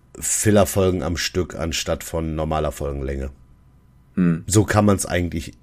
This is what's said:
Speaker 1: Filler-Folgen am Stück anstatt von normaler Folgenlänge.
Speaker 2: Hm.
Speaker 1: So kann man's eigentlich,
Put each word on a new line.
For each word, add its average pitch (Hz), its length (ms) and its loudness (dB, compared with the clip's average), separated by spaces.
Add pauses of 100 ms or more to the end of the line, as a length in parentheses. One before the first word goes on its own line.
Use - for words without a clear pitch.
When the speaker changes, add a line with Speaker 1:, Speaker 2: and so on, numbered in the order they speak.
(200)
Speaker 1:
Filler-Folgen 95 840 2
am 85 120 -2
Stück - 400 -4
anstatt 80 480 -4
von 80 320 -4
normaler 78 380 -2
Folgenlänge. 69 560 -6 (840)
Speaker 2:
Hm. 85 300 2
Speaker 1:
So 101 200 4
kann 104 180 2
man's 101 220 4
eigentlich, 85 580 -4